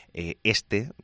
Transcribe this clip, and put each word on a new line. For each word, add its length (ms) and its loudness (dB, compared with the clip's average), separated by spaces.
eh, 280 -6
este 480 0